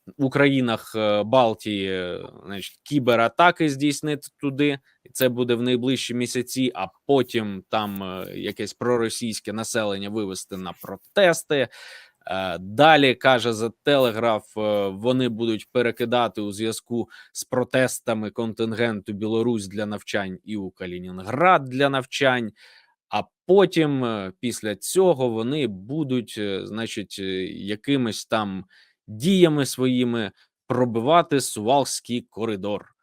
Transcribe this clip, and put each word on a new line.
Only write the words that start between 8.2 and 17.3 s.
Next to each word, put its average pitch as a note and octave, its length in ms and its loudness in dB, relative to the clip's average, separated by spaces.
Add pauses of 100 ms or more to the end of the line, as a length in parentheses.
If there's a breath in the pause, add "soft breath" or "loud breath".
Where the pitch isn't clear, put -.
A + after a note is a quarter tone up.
якесь G2+ 380 -8
проросійське A#2 760 -4
населення G#2 560 -4
вивести G2 480 -6
на F#2 160 -10 (100)
протести. D#3 840 0 (640 loud breath)
Е, F#2 300 -4
далі, C#3 540 6
каже A#2+ 360 2
The A2 220 -4 (120)
Telegraph, A#2 760 2
е, G#2 280 2
вони B2 400 0
будуть A2+ 440 -2
перекидати A#2 680 0
у G#2 120 -4
зв'язку A2 560 -4 (240 loud breath)